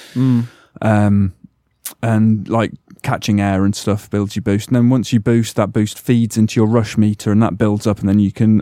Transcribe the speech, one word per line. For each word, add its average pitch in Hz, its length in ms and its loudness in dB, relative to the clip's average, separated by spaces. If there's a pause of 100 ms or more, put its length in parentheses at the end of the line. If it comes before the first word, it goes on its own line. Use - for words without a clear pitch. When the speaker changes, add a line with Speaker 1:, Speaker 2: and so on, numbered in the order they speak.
(140)
Speaker 1:
Mm. 123 300 0 (380)
Speaker 2:
Um, 101 500 2 (720)
and, 110 460 0
like, 110 240 -2 (300)
catching 104 380 -2
air 98 240 0
and 101 100 0
stuff - 360 -6
builds 101 260 -4
your 101 60 -4
boost. 101 260 -2
And 127 80 0
then 120 140 4
once 127 220 0
you 120 80 2
boost, 117 360 0
that 104 160 0
boost 107 260 -4
feeds 117 380 0
into 110 240 0
your 107 80 2
rush 113 300 0
meter 104 340 0
and 107 100 2
that 95 140 -2
builds 104 300 -2
up, 104 140 0
and 101 80 -2
then 101 100 2
you 101 120 2
can 110 320 2